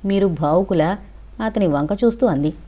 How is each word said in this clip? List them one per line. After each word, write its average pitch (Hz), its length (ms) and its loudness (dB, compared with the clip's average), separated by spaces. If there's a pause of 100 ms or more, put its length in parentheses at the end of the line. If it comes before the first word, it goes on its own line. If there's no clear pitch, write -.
"మీరు 196 200 2
భావుకులా?" 165 720 0 (460)
అతని 214 220 0
వంక 147 220 0 (160)
చూస్తూ 233 220 2
అంది. 151 280 0 (140)